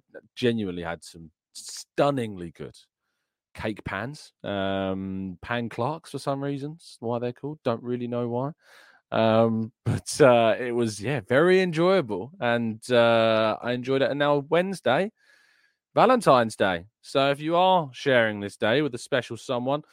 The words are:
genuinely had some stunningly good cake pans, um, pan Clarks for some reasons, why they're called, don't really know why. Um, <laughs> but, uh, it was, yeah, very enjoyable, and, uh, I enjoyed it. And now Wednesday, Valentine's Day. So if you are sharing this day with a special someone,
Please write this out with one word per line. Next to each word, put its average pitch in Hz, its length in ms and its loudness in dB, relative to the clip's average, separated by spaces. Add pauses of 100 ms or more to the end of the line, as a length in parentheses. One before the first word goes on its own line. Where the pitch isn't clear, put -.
(360)
genuinely 107 460 -2
had 82 220 -8
some 82 260 -20 (240)
stunningly 113 960 -4
good - 260 -16 (800)
cake 107 300 -8
pans, 117 480 -10 (140)
um, 95 960 -4
pan 120 260 -6
Clarks 139 440 -8
for 139 80 -10
some 139 220 -6
reasons, 143 600 -10
why 117 180 -4
they're 123 140 -6
called, 147 320 -12
don't 117 180 -4
really 123 240 -6
know 120 220 -4
why. 123 220 -4 (600)
Um, 113 680 2
<laughs> - 80 -12
but, 107 360 -2
uh, 117 360 6
it 123 140 -6
was, 113 300 -2
yeah, 127 260 -2
very 175 340 4
enjoyable, 156 800 0
and, 117 400 -2 (100)
uh, 113 720 4
I 120 120 -4
enjoyed 127 280 -2
it. 123 80 2
And 135 80 -4
now 147 200 2 (100)
Wednesday, 175 640 0 (840)
Valentine's 156 600 4
Day. 95 300 0 (160)
So 139 280 0
if 143 120 -2
you 160 160 -2
are 180 340 2
sharing 117 480 2
this 101 160 -8
day 120 260 2
with 131 140 -4
a - 20 -8
special 120 380 -6
someone, 131 460 -4 (120)